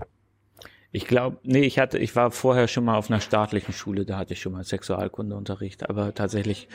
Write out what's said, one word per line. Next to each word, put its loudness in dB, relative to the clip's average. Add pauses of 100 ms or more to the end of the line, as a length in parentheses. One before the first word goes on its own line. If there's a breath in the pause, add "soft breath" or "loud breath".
(920 loud breath)
Ich -6
glaub, 2
nee, 4
ich 4
hatte, 2
ich -2
war 4
vorher 4
schon -2
mal 4
auf 0
einer 4
staatlichen 0
Schule, -4
da -6
hatte -6
ich -12
schon -6
mal -8
Sexualkundeunterricht, -6
aber -2
tatsächlich -2